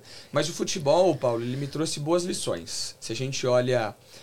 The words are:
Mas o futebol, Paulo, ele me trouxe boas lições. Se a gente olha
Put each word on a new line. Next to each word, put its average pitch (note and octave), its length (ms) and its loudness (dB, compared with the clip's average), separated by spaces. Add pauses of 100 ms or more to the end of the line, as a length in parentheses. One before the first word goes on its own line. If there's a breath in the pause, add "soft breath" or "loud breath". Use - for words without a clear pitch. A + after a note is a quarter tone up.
(320 loud breath)
Mas D3 160 0
o E3+ 60 -6
futebol, E3+ 640 4
Paulo, A#2+ 260 0
ele B2 160 -4
me C#3+ 80 -4
trouxe D3+ 340 -4
boas E3+ 240 2
lições. - 760 -6
Se - 120 -8
a A2+ 40 -4
gente C3 320 -4
olha B2 480 2 (280 loud breath)